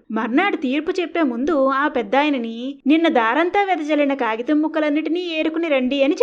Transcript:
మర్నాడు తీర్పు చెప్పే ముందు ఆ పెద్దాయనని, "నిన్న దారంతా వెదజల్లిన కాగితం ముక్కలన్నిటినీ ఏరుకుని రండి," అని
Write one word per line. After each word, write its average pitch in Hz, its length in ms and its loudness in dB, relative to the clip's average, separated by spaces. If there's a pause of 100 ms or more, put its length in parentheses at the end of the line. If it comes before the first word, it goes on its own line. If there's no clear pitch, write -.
(120)
మర్నాడు 247 440 0
తీర్పు 294 360 -2 (100)
చెప్పే 339 200 -2
ముందు 269 440 0
ఆ 269 220 0
పెద్దాయనని, 254 1000 -2
"నిన్న 330 200 4
దారంతా 311 560 2
వెదజల్లిన 294 500 0
కాగితం 247 480 0
ముక్కలన్నిటినీ 311 580 0
ఏరుకుని 330 480 -2
రండి," 269 360 2
అని 277 200 2